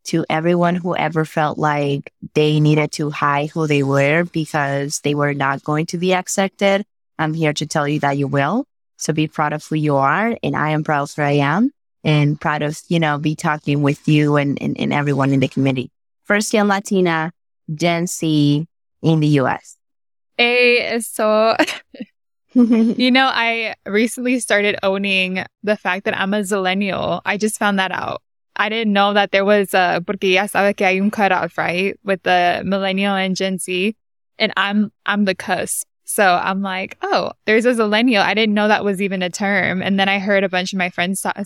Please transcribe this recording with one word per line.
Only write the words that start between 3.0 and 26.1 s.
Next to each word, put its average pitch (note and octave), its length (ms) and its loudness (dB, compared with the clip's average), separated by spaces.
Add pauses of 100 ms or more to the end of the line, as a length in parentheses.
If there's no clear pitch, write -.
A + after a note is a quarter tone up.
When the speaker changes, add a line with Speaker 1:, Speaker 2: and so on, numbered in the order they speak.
Speaker 1:
hide D3 400 -2
who D#3+ 160 -4
they C#3+ 160 2
were C#3 440 2
because C#3+ 720 -4
they D3 160 -2
were C#3+ 180 0
not C#3 300 -2
going D3+ 240 -2
to F3 100 -8
be F#3 160 0
accepted. G3 720 0 (320)
I'm D#3 160 -2
here D#3 200 0
to D#3 120 -4
tell D3 220 -2
you D3+ 140 -2
that C#3+ 160 0
you C#3 100 -2
will. C#3+ 400 0 (300)
So - 140 -6
be D#3 160 0
proud D3+ 260 -2
of D3+ 120 -8
who D#3 100 -6
you D3+ 200 0
are. D#3+ 480 0
And D3 120 -2
I D3+ 140 -2
am D3+ 140 0
proud D3 200 0
of - 120 -10
who D3+ 80 -2
I C#3+ 80 0
am D3 400 2 (320)
and D3 380 2
proud D3+ 220 -2
of, D3+ 240 -6
you E3+ 120 0
know, D3 200 0
be D#3 160 -2
talking D3+ 480 -2
with C#3+ 240 0
you D3 280 4
and, C#3+ 240 0
and, D3 200 -4
and C#3+ 120 -2
everyone C#3+ 420 0
in C3+ 60 2
the C3+ 80 2
community. C3+ 440 -2 (320)
First G#3 280 0
gen G#3 160 2
Latina, F3+ 640 0 (400)
Gen E3+ 360 0
Z D3+ 580 0 (380)
in D#3+ 160 2
the D3+ 80 2
U C#3 200 4
S. - 300 -6 (580)
Speaker 2:
Hey, A#3+ 640 2
so, A3 540 2 (380)
<laughs> - 340 -18
Speaker 1:
<laughs> - 260 -20
Speaker 2:
you A#3+ 580 4
know, C4 200 4
I A3+ 440 -2 (100)
recently A#3+ 540 0
started G#3 420 0
owning F#3+ 640 -2 (160)
the G#3 160 -2
fact F#3+ 280 -4
that A3 140 -4